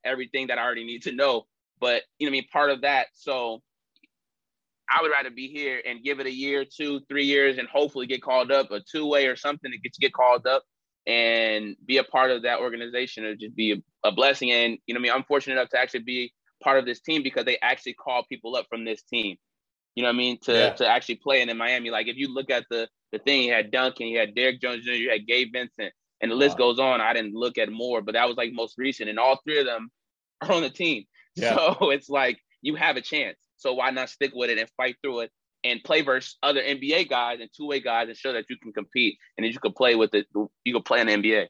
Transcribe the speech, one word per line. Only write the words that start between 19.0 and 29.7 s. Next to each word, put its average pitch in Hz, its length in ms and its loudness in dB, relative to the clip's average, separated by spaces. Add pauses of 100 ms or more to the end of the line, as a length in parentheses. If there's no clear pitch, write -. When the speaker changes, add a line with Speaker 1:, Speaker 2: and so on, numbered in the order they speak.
Speaker 1:
team, 107 340 -4 (580)
you 120 80 -4
know 123 60 2
what 120 80 2
I - 20 0
mean? 123 240 -2
To, 123 100 0
Speaker 2:
Yeah. 117 220 4
Speaker 1:
to 123 120 0
actually 117 300 0
play. 135 260 2
And 120 80 -2
in 113 60 -4
Miami, 117 340 -2
like, 110 180 -2
if 120 80 -8
you 139 180 -4
look 135 160 -6
at 120 180 -2
the, 113 200 -4 (240)
the 107 80 -6
thing, 139 240 2
you 120 80 0
had 107 180 2
Duncan, 127 380 -2
you 117 100 0
had 107 160 0
Derrick 127 260 0
Jones 120 240 -6
Junior, 120 160 -2
you 120 100 -2
had 107 160 0
Gabe 120 260 0
Vincent, 117 420 -8 (260)
and 113 100 -2
the 113 60 0
list 139 220 4
Speaker 2:
Wow. 123 120 6
Speaker 1:
goes 120 80 0
on. 131 220 2
I 110 140 2
didn't 110 200 -4
look 120 220 -4
at 110 140 0
more, 117 320 -4
but 104 100 -8
that 117 160 2
was, 117 80 -4
like, 120 160 -4
most 113 240 -8
recent. 127 320 -4
And 107 100 -6
all 135 240 4
three 151 160 -2
of 139 60 2
them 120 260 -6 (520)